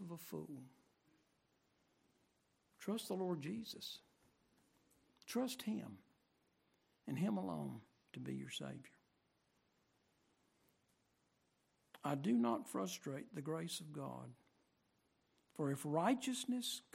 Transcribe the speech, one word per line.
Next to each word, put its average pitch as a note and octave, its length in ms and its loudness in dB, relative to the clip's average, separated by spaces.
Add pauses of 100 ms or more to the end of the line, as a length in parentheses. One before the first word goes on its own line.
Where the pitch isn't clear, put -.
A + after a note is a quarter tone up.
of E3+ 100 -8
a E3+ 60 -8
fool. D#3 440 -8 (2250)
Trust G#3+ 280 -2
the G3+ 60 0
Lord F3+ 280 2
Jesus. G#3+ 580 -6 (1300)
Trust B3+ 380 0
him - 340 -2 (1120)
and C#3 100 0
him G3 200 4
alone D3+ 420 -2 (340)
to C3 60 -8
be C2+ 160 -2
your C2+ 160 -6
Savior. C2+ 400 -6 (3000)
I C#3+ 120 4
do F3+ 180 4
not A#3 360 6
frustrate D3 640 -2
the D3+ 60 -4
grace D#3+ 400 -2
of D#3 100 -12
God, B2+ 380 -6 (1300)
for C#3+ 160 2
if C#3 120 0
righteousness B3 1000 2 (120)